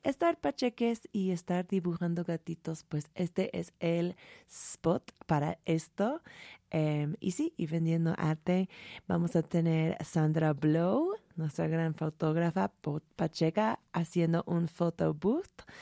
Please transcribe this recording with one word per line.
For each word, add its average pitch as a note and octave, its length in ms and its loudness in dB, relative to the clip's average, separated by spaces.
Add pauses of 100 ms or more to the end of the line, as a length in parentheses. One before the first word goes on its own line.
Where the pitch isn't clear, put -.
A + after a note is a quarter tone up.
estar E4 380 0
pacheques A#3+ 720 -2
y F#3+ 180 0
estar F3 380 -2
dibujando F3 560 0
gatitos, E3 640 -6
pues - 280 -6
este F3 420 -2
es - 240 -6
el E3+ 360 0 (320)
spot - 640 -2 (160)
para D3+ 380 0
esto. G3+ 580 -2 (480)
Em, D3+ 480 0
y F#3 120 -2
sí, D#4 240 -2
y D#3+ 120 -2
vendiendo E3 500 2
arte, F3+ 500 2 (400)
vamos E3+ 280 0
a E3 80 4
tener E3 600 2
Sandra D#3 500 2
Blow, F3 600 2 (220)
nuestra D#3+ 320 -2
gran D#3+ 260 0
fotógrafa E3 760 0
po-, - 340 -6 (120)
pacheca, E3 640 0 (140)
haciendo E3 540 2
un E3+ 200 0
photo E3 460 0
booth. A3 520 -2 (160)